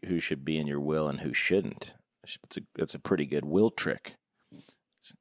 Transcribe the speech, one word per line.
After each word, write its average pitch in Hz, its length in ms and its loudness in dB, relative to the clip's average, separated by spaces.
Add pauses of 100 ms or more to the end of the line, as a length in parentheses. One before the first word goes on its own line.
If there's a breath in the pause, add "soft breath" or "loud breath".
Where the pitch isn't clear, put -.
who 87 120 2
should 71 260 -2
be 78 140 2
in 76 80 0
your 71 140 -2
will 76 280 2
and 71 120 -4
who 78 140 -2
shouldn't. - 600 0 (300)
It's - 320 -12
a, - 40 -6 (180)
it's 80 160 -2
a - 40 -8
pretty 76 280 2
good 71 180 0
will 95 260 6
trick. - 440 -4 (400)
S-, - 680 -20